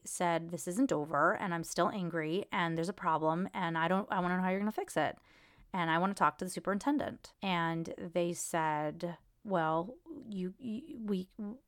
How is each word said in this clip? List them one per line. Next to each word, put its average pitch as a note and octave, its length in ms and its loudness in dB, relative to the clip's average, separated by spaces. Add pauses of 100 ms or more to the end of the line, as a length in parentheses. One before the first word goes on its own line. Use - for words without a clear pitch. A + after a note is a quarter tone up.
said, E3+ 480 0
"This E3+ 160 -6
isn't G#3+ 240 2
over, D#3 420 4
and F#3 220 -2
I'm E3 80 -2
still F3 260 2
angry, E3+ 640 -2
and E3+ 260 0
there's E3 120 0
a G3+ 40 -2
problem, D#3+ 580 2
and E3 280 -2
I E3 80 2
don't, F#3+ 240 2
I G3 80 0
wanna F3+ 180 2
know F#3 60 2
how F#3 80 2
you're F#3+ 80 0
gonna G#3 120 0
fix - 240 -6
it. C#3+ 220 0 (560)
And E3+ 160 0
I D#3+ 80 4
wanna F#3+ 160 2
talk D#3+ 240 2
to F#3 80 -6
the F3+ 60 -6
superintendent." - 880 -2
And E3 540 0 (180)
they F3 200 2
said, D#3 840 -2 (260)
"Well, E3+ 520 0 (340)
you, F#3 300 -4
you, C4 440 -8
we, F#3+ 240 -2 (400)